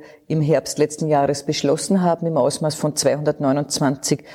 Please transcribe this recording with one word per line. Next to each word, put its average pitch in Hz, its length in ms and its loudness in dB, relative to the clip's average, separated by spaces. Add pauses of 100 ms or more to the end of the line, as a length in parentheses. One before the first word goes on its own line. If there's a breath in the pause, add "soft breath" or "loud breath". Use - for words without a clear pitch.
(260 loud breath)
im 156 160 0
Herbst 147 340 0
letzten 151 300 0
Jahres 143 380 2
beschlossen 156 580 0
haben, 170 240 2
im 165 100 -2
Ausmaß 147 380 0
von 151 200 -2
zweihundertneunundzwanzig 143 1300 0 (100 loud breath)